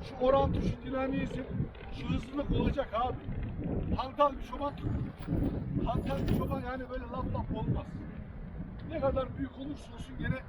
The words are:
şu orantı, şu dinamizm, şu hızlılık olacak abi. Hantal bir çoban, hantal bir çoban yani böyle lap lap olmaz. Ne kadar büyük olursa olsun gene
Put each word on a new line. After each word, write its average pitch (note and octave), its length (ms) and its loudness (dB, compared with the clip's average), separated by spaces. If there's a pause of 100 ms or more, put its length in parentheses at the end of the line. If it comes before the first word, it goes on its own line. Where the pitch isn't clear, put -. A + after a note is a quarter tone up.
(100)
şu - 160 0
orantı, C#4 360 6
şu - 240 0
dinamizm, C4 560 0 (500)
şu - 180 -6
hızlılık C#4 420 0
olacak - 420 4
abi. B3 240 2 (760)
Hantal C4+ 420 4
bir - 60 -6
çoban, C#4 300 -2 (1120)
hantal C#4 420 0
bir - 100 4
çoban C4+ 240 0
yani B3+ 280 -6
böyle C4 140 -4
lap B3+ 300 -4
lap - 240 -2
olmaz. - 280 0 (1040)
Ne D#4 100 -2
kadar C4 380 2
büyük C4+ 200 -6
olursa C#4 360 -8
olsun - 260 -8
gene C4 180 2 (120)